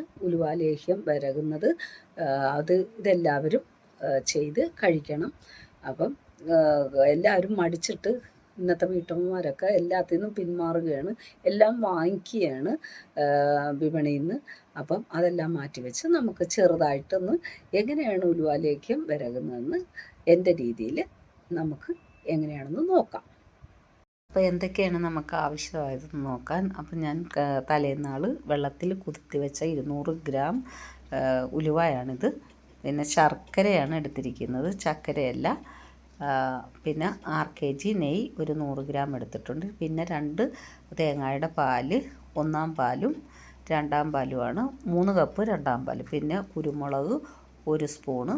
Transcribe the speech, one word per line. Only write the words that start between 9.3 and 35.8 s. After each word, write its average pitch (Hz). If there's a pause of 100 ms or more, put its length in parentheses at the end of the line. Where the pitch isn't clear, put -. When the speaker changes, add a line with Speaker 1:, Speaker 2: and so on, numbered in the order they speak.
Speaker 1:
എല്ലാത്തിൽ 180
നിന്നും 208
പിന്മാറുകയാണ്, 170 (340)
എല്ലാം 214
വാങ്ങിക്കുകയാണ്, 180 (460)
ഏഹ്, 143
വിപണിയിൽ 147
നിന്ന്. 190 (380)
അപ്പം 156 (120)
അതെല്ലാം 170
മാറ്റിവെച്ച് 139
നമുക്ക് 269
ചെറുതായിട്ടൊന്ന് 170 (420)
എങ്ങനെയാണ് 220
ഉലുവ 156
ലേഹ്യം 156
വരകുന്നതെന്ന് 151 (480)
എൻ്റെ 180
രീതിയിൽ 120 (520)
നമുക്ക് 160 (360)
എങ്ങനെയാണെന്ന് 151
നോക്കാം. 311 (1080)
Speaker 2:
അപ്പോൾ 190
എന്തൊക്കെയാണ് 185
നമുക്ക് 165
ആവശ്യമായതെന്ന് 151
നോക്കാൻ. 135 (140)
അപ്പം 156
ഞാൻ 151
ക-, 139
തലേന്നാൾ 143 (240)
വെള്ളത്തിൽ 143
കുതിർത്തി 156
വെച്ച 143
ഇരുന്നൂറ് 147 (120)
ഗ്രാം, 135 (560)
ഏഹ്, 131
ഉലുവയാണിത്. 151 (560)
പിന്നെ 147
ശർക്കരയാണ് 160
എടുത്തിരിക്കുന്നത്, 131 (100)
ചക്കരയല്ല. 147 (760)